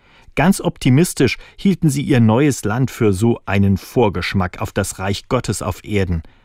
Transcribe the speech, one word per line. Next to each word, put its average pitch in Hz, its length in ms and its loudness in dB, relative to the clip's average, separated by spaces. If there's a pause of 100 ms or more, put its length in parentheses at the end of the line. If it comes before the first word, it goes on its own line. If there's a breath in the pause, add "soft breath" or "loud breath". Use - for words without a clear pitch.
(340 soft breath)
Ganz 170 260 2
optimistisch - 800 0 (180 loud breath)
hielten 170 360 0
sie 143 100 -4
ihr 127 180 2
neues 120 460 2
Land 117 240 -2
für 107 240 0
so 113 320 0
einen 98 320 2
Vorgeschmack 92 840 -2
auf - 120 -8
das - 260 -4
Reich 98 320 -6
Gottes 120 320 -2
auf - 220 -8
Erden, 87 400 -4 (220 soft breath)